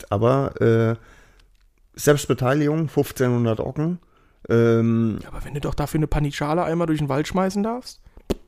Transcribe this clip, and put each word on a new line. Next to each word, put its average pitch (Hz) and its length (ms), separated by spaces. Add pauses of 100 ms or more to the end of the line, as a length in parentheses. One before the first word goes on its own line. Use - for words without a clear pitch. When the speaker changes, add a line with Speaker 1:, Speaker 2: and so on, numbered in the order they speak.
Speaker 1:
aber, 123 520
äh, 113 340 (1000)
Selbstbeteiligung, 147 920
fünfzehnhundert 120 720
Ocken, 151 380 (500)
ähm, 113 720
Speaker 2:
Ja, - 60
aber - 160
wenn - 80
du 143 80
doch 147 120
dafür 151 260
eine 151 80
Panigale 147 580
einmal 165 200
durch 156 140
den 147 100
Wald 139 180
schmeißen 190 360
darfst? 240 380 (460)